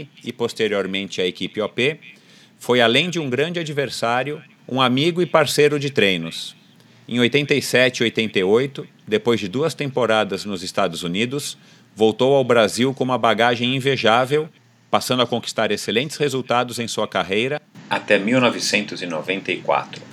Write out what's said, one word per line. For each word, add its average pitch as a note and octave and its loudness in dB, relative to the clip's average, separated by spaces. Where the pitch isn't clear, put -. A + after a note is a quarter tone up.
e, A#2+ -8
posteriormente, G2+ -4
a F#2 0
equipe F#2 -6
O G#2 -2
P, C#3 -2
foi, B2 0
além B2 4
de E3+ -4
um C#3+ -4
grande D#3+ -2
adversário, C3+ -4
um B2+ -4
amigo D3 2
e E3+ 2
parceiro D3 4
de C#3+ -4
treinos. F2+ 0
Em A#2+ -4
oitenta C#3+ 2
e C3 2
sete B2+ 2
e B2 0
oitenta A2 0
e F#2 2
oito, C#3 0
depois G#2+ 0
de G2+ -6
duas C#3+ -2
temporadas A2 0
nos F#2+ -8
Estados F2+ -2
Unidos, G#2+ -4
voltou B2 4
ao C3+ 4
Brasil A#2+ 2
com C3+ -6
uma B2+ 0
bagagem A#2 2
invejável, C3 2
passando B2 0
a - 4
conquistar A2+ -2
excelentes G#2+ -2
resultados B2 -2
em A#2 -6
sua G#2+ -4
carreira G#2+ -2
até - 2
mil A#2 2
novecentos G2+ 0
e F2+ -6
noventa F2 -6
e D#2+ -4
quatro, C#2 -4